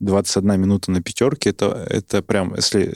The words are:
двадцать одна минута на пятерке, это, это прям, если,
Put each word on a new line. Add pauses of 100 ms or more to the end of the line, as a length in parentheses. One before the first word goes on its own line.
двадцать
одна
минута
на
пятерке,
это,
это
прям,
если,